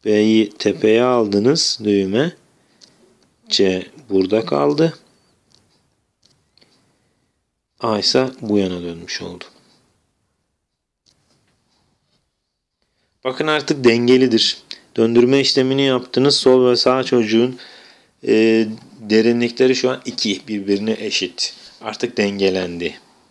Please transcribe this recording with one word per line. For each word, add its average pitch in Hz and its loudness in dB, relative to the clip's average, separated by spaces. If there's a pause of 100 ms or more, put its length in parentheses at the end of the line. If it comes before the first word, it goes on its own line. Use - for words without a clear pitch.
B'yi 107 2
tepeye 107 0
aldınız 120 0
düğüme. 104 0 (1120)
C 92 -2 (220)
burada 95 0
kaldı. 147 -2 (2750)
A 110 -2
ise 131 0 (120)
bu 104 -2
yana 90 -2
dönmüş 85 -12
oldu. 87 -14 (3750)
Bakın 131 -4
artık 147 -2
dengelidir. 120 2 (320)
Döndürme 120 4
işlemini 135 0
yaptınız. 131 0
Sol 127 4
ve 123 2
sağ 127 0
çocuğun, 120 0 (680)
e, 110 2 (320)
derinlikleri 120 2
şu 127 -2
an 131 -6
iki, 104 -6
birbirine 104 -4
eşit. - -8 (260)
Artık 110 -8
dengelendi. 92 -4 (320)